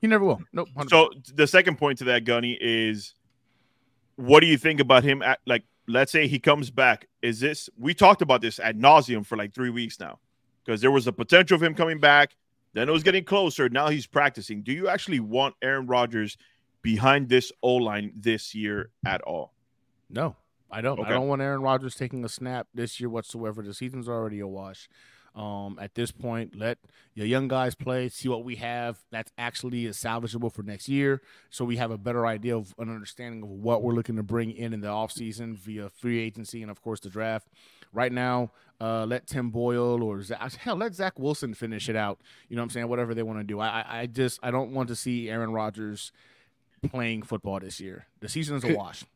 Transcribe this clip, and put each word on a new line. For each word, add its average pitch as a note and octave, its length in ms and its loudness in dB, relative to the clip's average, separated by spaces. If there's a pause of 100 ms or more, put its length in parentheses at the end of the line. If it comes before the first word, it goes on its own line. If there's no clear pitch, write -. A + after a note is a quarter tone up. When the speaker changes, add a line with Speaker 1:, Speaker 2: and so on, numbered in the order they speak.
Speaker 1:
He A3 60 4
never G#3+ 180 4
will. C#3 160 2 (100)
Nope, E3+ 240 -6
hundred C#3 140 -4
percent. D#3+ 360 6
Speaker 2:
So C3 80 -20
the D3 120 4
second F3+ 320 4
point C#3+ 220 2
to C3+ 40 -10
that, A#2+ 220 2
Gunny, A#2+ 340 0
is A2 540 -2 (1000)
what C3 240 12
do E3 60 8
you D#3 120 6
think D#3 220 2
about B2+ 240 10
him C#3 180 2
at, B2+ 240 2
like, A#2+ 180 2 (240)
let's B2+ 240 4
say D#3 140 4
he C3 120 0
comes D3 320 4
back. B2 380 4 (140)
Is A#2 180 -2
this, D3 280 -4 (100)
we C#3 160 -2
talked G3 280 8
about C3 180 6
this A2+ 180 -4
ad A2 200 -4
nauseum B2 480 8
for, A2+ 100 -6
like, G#2 180 -6
three B2+ 160 -4
weeks A#2 280 -8
now, D#2+ 200 -12 (480)
'cause A2 140 -2
there B2+ 100 8
was C3+ 160 4
a B2 60 0
potential F3 440 6
of D#3 60 2
him D#3+ 120 0
coming E3 240 0
back. D3 380 6 (380)
Then A#2 140 -2
it D#3 40 2
was D#3+ 100 2
getting F#3 220 4
closer. F3 440 2
Now C#3 200 0
he's D3+ 180 -2
practicing. A#2 560 -2
Do A2+ 100 -6
you F3+ 160 -4
actually F3+ 320 -2
want B2 420 -2
Aaron C3 240 -2
Rodgers A#2 500 -2 (460)
behind B2 460 2
this B2 240 4 (100)
O-line A2 520 0
this A2 400 -2
year G#2 360 -6 (160)
at F#2+ 160 -2
all? D#2+ 320 -8 (560)
Speaker 1:
No, B2+ 260 -4 (340)
I G2+ 100 -10
don't. B2+ 200 -4
Speaker 2:
Okay. G#2+ 80 -6
Speaker 1:
I A2 40 -2
don't C3 160 0
want C#3 140 -2
Aaron C#3 200 -4
Rodgers C3 320 -2
taking B2+ 300 -8
a A#2 40 -8
snap B2+ 460 -10
this A#2+ 260 -8
year B2 80 -6
whatsoever. A2+ 540 -8
The G2+ 120 -12
season's B2+ 340 -12
already A2+ 320 -6
a G2+ 60 -8
wash. F#2+ 420 -14 (480)
Um, G2+ 440 -10
at G2+ 160 -14
this A#2 160 -4
point, A#2 440 -8
let A2+ 220 -4 (360)
your G#2+ 120 -6
young C3 220 0
guys B2+ 260 -2
play, B2+ 340 -6
see C3 200 -8
what A#2+ 160 -4
we B2 120 -10
have A#2+ 540 -8
that's A2+ 260 -10
actually A#2+ 480 -6
is G#2 120 -8
salvageable A#2 560 -6
for G#2+ 100 -12
next G2+ 260 -14
year, C#3 340 0 (280)
so - 140 -6
we A#2+ 120 -2
have A#2 140 -4
a A2+ 80 -8
better A#2 260 -2
idea A2+ 320 -2
of G#2+ 220 -8
an A2+ 100 -10
understanding A2+ 540 -14
of G#2 60 -16
what G#2+ 340 -2
we're A#2+ 120 0
looking A#2 200 -2
to A2 80 -4
bring A2+ 300 -4
in A2+ 200 -8
in G#2+ 80 -8
the G#2 60 -8
offseason A2 720 -8
via G2+ 340 -14
free A#2+ 300 -4
agency A2+ 420 -10
and, G#2+ 80 -14
of G2 120 -18
course, A2 180 -8
the G2+ 100 -16
draft. A2 380 -6 (440)
Right B2 200 -2
now, B2 400 -2 (280)
uh, A2+ 260 -4
let B2 200 -6
Tim B2 240 -6
Boyle A#2+ 540 0
or G2+ 180 -6
Zach, A2 320 -10
hell, A3+ 220 -6
let G3+ 180 -6
Zach F#3 240 -6
Wilson C#3 340 -6
finish A2 360 -8
it A2+ 80 -2
out. G#2 240 -4 (280)
You A#2 60 -12
know A#2+ 80 -4
what A#2+ 40 -6
I'm A2+ 40 -10
saying? A#2 180 -6
Whatever A#2+ 240 -2
they A2+ 120 -4
wanna A2 180 -8
do. G#2 160 -8
I, A2 220 -4
I, A2+ 220 -10
I A#2+ 40 -6
just, B2 340 -2
I B2 120 -6
don't B2+ 200 -4
want C3 180 -4
to A#2+ 60 -6
see A#2+ 320 -6
Aaron A2+ 240 -6
Rodgers G#2+ 600 -8 (760)
playing A2+ 360 -4
football G2 340 -8
this F#2+ 220 -14
year. F#2 260 -16 (140)
The G#2+ 80 -14
season's D3 340 -6
a B2 60 -4
Speaker 3:
Could, A2 80 2
Speaker 1:
wash. F#2 280 -10 (120)